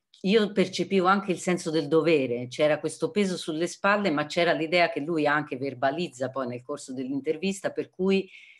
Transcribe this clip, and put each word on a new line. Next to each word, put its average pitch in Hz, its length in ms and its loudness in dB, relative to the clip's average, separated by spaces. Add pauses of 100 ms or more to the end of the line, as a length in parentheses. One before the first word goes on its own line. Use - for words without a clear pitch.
(220)
io 208 300 4
percepivo 185 540 0
anche 196 240 2
il 165 80 0
senso 175 320 -2
del 151 180 0
dovere, 139 600 2
c'era 151 320 2
questo 160 300 -4
peso 190 260 0
sulle 165 300 -4
spalle, 202 440 0
ma 147 160 0
c'era 170 260 2
l'idea 160 360 2
che 151 120 -4
lui 151 260 0
anche 147 320 0
verbalizza 135 720 -4
poi 131 160 -4
nel 123 160 -8
corso 139 320 -12
dell'intervista, 147 760 -4
per - 200 -6
cui, 190 380 0 (320)